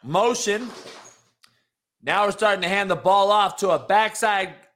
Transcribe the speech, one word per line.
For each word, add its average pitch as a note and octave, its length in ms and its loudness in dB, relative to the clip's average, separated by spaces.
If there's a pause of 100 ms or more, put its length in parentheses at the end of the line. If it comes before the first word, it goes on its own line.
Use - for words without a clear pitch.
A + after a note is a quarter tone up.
motion. G#3 640 -2 (1300)
Now F3 240 0
we're G3+ 60 0
starting G3 320 0
to E3+ 40 -2
hand G3 220 -2
the F3+ 60 2
ball G3 360 2
off G#3 260 2
to G3 120 -2
a F3 100 2
backside G#3 760 0 (200)